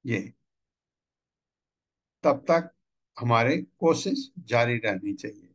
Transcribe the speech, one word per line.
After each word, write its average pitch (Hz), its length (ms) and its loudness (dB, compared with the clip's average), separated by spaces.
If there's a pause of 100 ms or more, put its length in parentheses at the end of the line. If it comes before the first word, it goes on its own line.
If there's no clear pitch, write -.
ये 104 260 -4 (1900)
तब 135 280 2
तक 170 200 2 (480)
हमारे 120 380 2
कोशिश - 840 -2
जारी 120 380 0
रहनी 101 380 -4
चाहिए। 104 400 -14